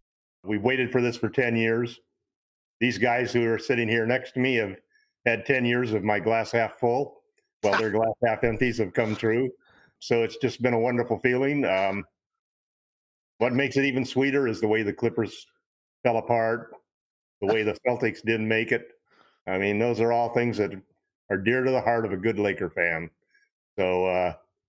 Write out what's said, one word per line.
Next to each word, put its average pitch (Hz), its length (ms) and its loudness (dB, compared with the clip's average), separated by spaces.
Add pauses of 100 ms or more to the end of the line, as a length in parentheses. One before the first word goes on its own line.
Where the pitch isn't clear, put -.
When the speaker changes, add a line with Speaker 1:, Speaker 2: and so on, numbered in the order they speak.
(440)
Speaker 1:
We've 104 180 -2
waited 127 280 2
for 123 120 2
this 120 160 0
for 113 100 -2
ten 120 260 2
years. 113 460 0 (800)
These 117 180 0
guys 120 340 0
who 120 200 2
are 110 60 0
sitting 117 300 0
here 113 180 0
next 127 260 -2
to 127 80 -4
me 127 160 2
have 104 200 -2 (500)
had 117 200 0
ten 131 180 2
years 120 280 0
of 107 100 0
my 104 160 0
glass 110 320 0
half 113 300 -2
full, 123 400 -2 (400)
while 202 180 2
their 92 120 0
Speaker 2:
<laughs> - 20 -6
Speaker 1:
glass 113 220 2 (100)
half 113 180 0
empties 117 360 0
have 101 160 -2
come 110 200 0
true. 117 380 0 (480)
So 117 240 2
it's 113 140 -6
just 117 220 -4
been 120 140 2
a 117 60 2
wonderful 117 400 0
feeling. 135 440 0
Um, 95 400 0 (1300)
what 123 140 0
makes 135 240 0
it 135 80 2
even 131 200 0
sweeter 135 440 0
is 110 120 -4
the 110 60 0
way 107 160 2
the 101 100 -2
Clippers 113 540 -4 (560)
fell 117 140 2
apart, 113 580 -2 (640)
the 101 60 -4
way 110 160 2
the 104 240 -2
Celtics 117 340 -2
didn't 110 280 -2
make 113 240 0
it. 117 160 -2 (580)
I 92 120 -2
mean, 101 200 0
those 113 220 0
are 117 100 2
all 117 240 0
things 120 220 0
that 101 160 0 (580)
are 101 60 -2
dear 117 260 0
to 127 80 0
the 131 100 0
heart 113 240 0
of 101 80 -4
a 101 40 -4
good 110 240 -2
Laker 98 280 0
fan. 85 420 -2 (680)
So, 92 280 0
uh, 90 280 0 (340)